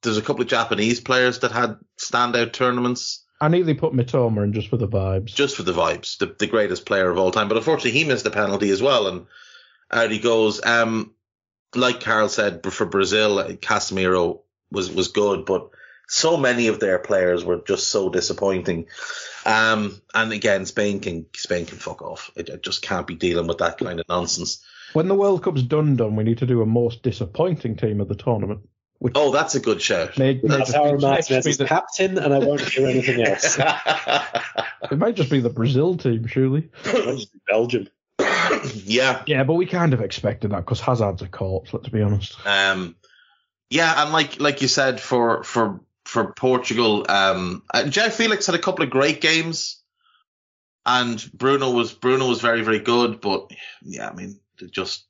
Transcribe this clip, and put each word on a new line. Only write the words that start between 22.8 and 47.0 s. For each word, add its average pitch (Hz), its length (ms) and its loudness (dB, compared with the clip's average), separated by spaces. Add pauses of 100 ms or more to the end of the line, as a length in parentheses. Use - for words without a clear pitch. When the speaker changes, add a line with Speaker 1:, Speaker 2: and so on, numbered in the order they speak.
Speaker 1:
can't 87 240 -4
be 85 100 -10
dealing 85 320 0
with 82 100 -2
that 85 200 -2
kind 90 220 -4
of 82 80 -8
nonsense. 87 560 -4 (300)
Speaker 2:
When 165 160 2
the 196 60 4
World 202 280 2
Cup's 147 200 0
done, 147 340 2
done, 107 180 0
we 107 80 0
need 117 140 2
to 123 80 -2
do 120 160 2
a 107 40 2
most 117 380 2
disappointing 127 720 -2
team 107 240 -2
of 98 80 -2
the 101 80 -4
tournament. 104 460 -2 (380)
Which 127 160 -2
Speaker 1:
Oh, 143 160 4
that's 151 240 0
a 135 40 2
good 107 220 0
shout. - 360 -2
Speaker 2:
may, 135 180 4
may 131 120 -4
Speaker 3:
That's 135 240 2
Speaker 2:
just 135 40 2
Speaker 3:
how 147 100 4
Speaker 2:
be, 147 60 4
may 143 100 2
Speaker 3:
Martinez 139 260 2
Speaker 2:
just 131 180 2
be 151 60 2
Speaker 3:
is 143 60 0
Speaker 2:
the 139 80 0
Speaker 3:
captain, 185 520 0
and 147 160 2
I 139 60 6
won't 143 320 2
do 131 140 2
anything 127 360 2
else. - 420 0
Speaker 1:
<laughs> 156 60 4 (1200)
Speaker 2:
It 139 80 0
might 220 160 2
just 151 160 0
be 139 80 4
the 120 100 2
Brazil 135 480 2
team, 117 300 0
surely. 135 420 0 (800)
Speaker 3:
Belgium. 113 400 2 (320)
Speaker 1:
<clears throat> - 680 -2
Yeah. 120 400 2
Speaker 2:
Yeah, 135 180 2
but 147 120 2
we 180 100 2
kind 170 280 2
of 113 80 0
expected 101 500 -4
that 92 140 -4
'cause - 140 -2
Hazard's 110 420 0
a 98 60 -12
corpse, 95 460 -6
let's - 160 -8
be 110 120 0
honest. 101 340 0 (100)
Speaker 1:
Um, 98 500 0 (720)
yeah, 156 340 2
and 151 100 -2
like, 156 260 0
like 143 220 0
you 135 60 0
said, 131 320 2
for, 117 440 0
for, 104 380 -2 (240)
for - 280 -2
Portugal, 120 760 0